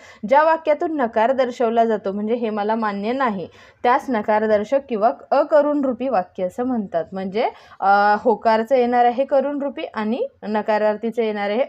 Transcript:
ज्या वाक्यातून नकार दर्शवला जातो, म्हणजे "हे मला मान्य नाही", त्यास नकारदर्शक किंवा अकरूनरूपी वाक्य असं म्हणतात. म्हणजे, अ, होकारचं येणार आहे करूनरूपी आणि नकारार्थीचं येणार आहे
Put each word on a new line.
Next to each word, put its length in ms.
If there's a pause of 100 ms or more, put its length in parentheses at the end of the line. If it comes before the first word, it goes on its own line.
(280)
ज्या 160
वाक्यातून 540
नकार 340
दर्शवला 540
जातो, 260
म्हणजे 240
"हे 140
मला 260
मान्य 360
नाही", 360 (360)
त्यास 260
नकारदर्शक 680 (100)
किंवा 220 (200)
अकरूनरूपी 800
वाक्य 340
असं 200
म्हणतात. 500
म्हणजे, 360 (300)
अ, 400
होकारचं 560
येणार 300
आहे 200
करूनरूपी 580
आणि 440 (160)
नकारार्थीचं 800
येणार 260
आहे 180